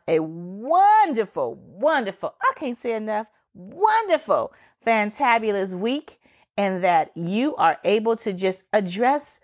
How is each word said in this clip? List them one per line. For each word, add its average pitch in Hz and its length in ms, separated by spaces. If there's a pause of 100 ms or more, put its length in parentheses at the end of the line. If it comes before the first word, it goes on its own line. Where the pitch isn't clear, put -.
a 165 140
wonderful, 208 1300
wonderful, 202 880
I 508 120
can't 247 220
say 233 160
enough, 214 360 (260)
wonderful, 339 960 (340)
fantabulous 214 840
week, 233 460 (400)
and 190 260
that 170 320
you 208 400
are 165 280
able 220 320
to 208 180
just 185 300 (100)
address 214 680